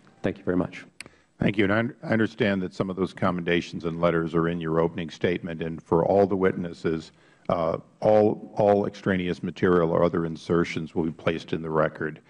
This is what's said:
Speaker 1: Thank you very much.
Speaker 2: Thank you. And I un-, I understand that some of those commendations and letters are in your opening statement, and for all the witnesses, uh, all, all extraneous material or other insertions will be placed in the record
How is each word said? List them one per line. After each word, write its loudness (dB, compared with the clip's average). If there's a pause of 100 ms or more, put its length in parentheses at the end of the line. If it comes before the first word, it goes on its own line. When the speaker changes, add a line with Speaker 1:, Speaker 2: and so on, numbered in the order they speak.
(220)
Speaker 1:
Thank -4
you -20
very 0
much. -4 (540)
Speaker 2:
Thank 0
you. 4
And 2
I 2
un-, -2
I -10
understand 0
that -6
some -4
of -8
those -2
commendations -2
and -6
letters 0
are 2
in -4
your 0
opening -2
statement, -4
and -8
for 2
all 4
the -2
witnesses, -2 (360)
uh, 0 (240)
all, 4
all 4
extraneous -2
material 2
or 2
other 0
insertions -2
will 0
be -2
placed -6
in -4
the -8
record -2